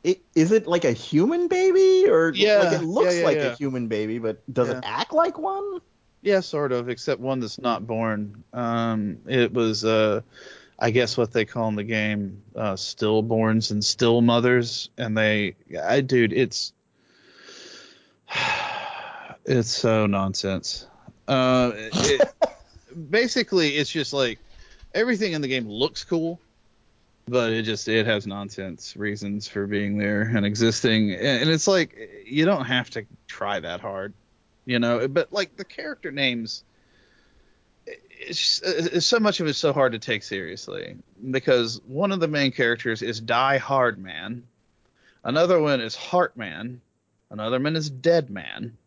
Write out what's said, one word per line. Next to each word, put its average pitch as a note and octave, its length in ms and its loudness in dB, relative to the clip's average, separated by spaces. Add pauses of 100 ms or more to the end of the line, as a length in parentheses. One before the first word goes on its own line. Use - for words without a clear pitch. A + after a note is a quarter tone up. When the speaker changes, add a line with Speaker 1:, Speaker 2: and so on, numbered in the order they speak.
Speaker 1:
It, F3+ 160 2 (140)
is E3 180 6
it A3 140 4
like E3+ 180 2
a B2+ 80 4
human B3+ 560 2
baby, F#4+ 600 6
or E3 260 4
Speaker 2:
Yeah, G#3 240 6
Speaker 1:
like, F3 220 4
it E3 40 -2
looks F3+ 300 2
Speaker 2:
yeah, E3+ 60 0
yeah, E3+ 60 2
Speaker 1:
like D#3 100 4
Speaker 2:
yeah. D3+ 60 0 (100)
Speaker 1:
a A#2 40 -10
human C3 320 -4
baby, A2 300 -2
but A2 220 -4 (120)
does B2 160 2
Speaker 2:
Yeah. B2 100 -4
Speaker 1:
it B2+ 80 -12
act - 260 -4
like E4 260 0
one? G4 420 -6 (400)
Speaker 2:
Yeah, F#3+ 200 2
sort D3 320 -2
of, B2 160 -2
except B2 320 -4
one C3 200 -2
that's A2 180 -8
not A#2 280 -2
born. A2 560 -4 (100)
Um, A#2 760 -2
it A#2+ 260 2
was, A2 320 0
uh, A2 380 2 (560)
I A2+ 120 2
guess A#2 260 2
what A#2 160 0
they A2+ 120 2
call A2+ 240 -4
in G#2 80 -2
the G#2 80 -6
game, G#2 580 -4 (140)
uh, G#2+ 180 -2
stillborns A2 960 0
and G#2 140 -2
still A#2 360 4
mothers, A#2+ 760 2
and A2+ 180 -4
they, G#2+ 380 2 (260)
I, A2 200 2
dude, B2 320 4
it's, - 400 -2 (1600)
<sighs> - 1160 -8
it's A#2+ 260 0
so A2+ 360 2
nonsense. G2 800 -4 (400)
Uh, B2+ 480 2
it, A2+ 600 0 (320)
Speaker 1:
<laughs> D#3 440 -18
Speaker 2:
basically, G3 680 2
it's D3 140 0
just, D3+ 220 -4
like, B2+ 260 0 (560)
everything G#3+ 380 0
in D3+ 80 -2
the C3+ 80 -4
game B2+ 200 -2
looks A#2 360 -4
cool, E3 360 -4 (840)
but A#2+ 260 0
it A2+ 100 -2
just, A2 260 -4
it A2 180 2
has G#2 200 0
nonsense G2+ 680 -10
reasons G2+ 520 -6
for G2+ 180 -6
being G2+ 320 -2
there G#2 240 0
and A2 240 0
existing, A2 680 2
and, F2+ 100 -6 (200)
and D#3 80 2
it's D#3+ 180 2
like, G#2+ 580 -2
you D3 180 0
don't E3+ 220 2
have B2 240 -2
to G#2+ 160 -10 (200)
try G2+ 340 -4
that E2+ 200 -8
hard, G2 320 -10 (520)
you B2 140 -2
know, A#2+ 300 0
but, D3 240 -2
like, F#3+ 240 -4
the G2+ 80 -12
character D4 460 -12
names, B2 540 -4 (1200)
it's, - 760 -6
it's E3 440 -2
so A#3 140 2
much G#3 200 2
of E3 60 0
it's C#3+ 120 -2
so D3 140 2
hard C3 200 4
to A2+ 60 -8
take A2 240 -4
seriously, F2 760 -10 (340)
because B2 560 0
one E3+ 260 -2
of F#3+ 80 -2
the D#3+ 80 0
main C#3+ 240 0
characters A#2 500 0
is A2+ 180 -6
Die B2 380 2
Hard B2 400 0
Man, F#2+ 460 -12 (800)
another E3 360 4
one C#3+ 200 2
is A2+ 140 -6
Heart - 420 0
Man, A2+ 440 -10 (500)
another A2+ 300 -2
one D3+ 160 -2
is D#3 140 -4
Dead C#3 400 2
Man. F2 460 -10 (100)